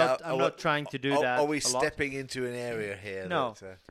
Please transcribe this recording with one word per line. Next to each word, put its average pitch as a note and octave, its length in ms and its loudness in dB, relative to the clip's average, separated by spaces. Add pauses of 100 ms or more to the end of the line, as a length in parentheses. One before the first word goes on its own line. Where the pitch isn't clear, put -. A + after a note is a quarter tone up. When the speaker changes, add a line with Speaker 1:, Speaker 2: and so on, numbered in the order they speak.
Speaker 1:
not, C3 160 2
Speaker 2:
are, E3 40 -10
Speaker 1:
I'm D3 80 -2
Speaker 2:
are C3 40 2
Speaker 1:
not - 180 2
Speaker 2:
we, - 40 -14
Speaker 1:
trying D3 260 0
to C#3+ 120 -6
do C#3 160 2
Speaker 2:
are, C#3+ 80 6
Speaker 1:
that B2 180 2
Speaker 2:
are D3 60 4
we D3+ 160 0
Speaker 1:
a B2 60 2
lot. B2+ 140 2
Speaker 2:
stepping D3 300 0
into C3 340 -4
an A#2+ 80 -4
area A#2 400 -4
here F#2+ 320 -8
Speaker 1:
No. C#3 320 0
Speaker 2:
that, G2 120 -14
uh, F#2+ 40 -14 (160)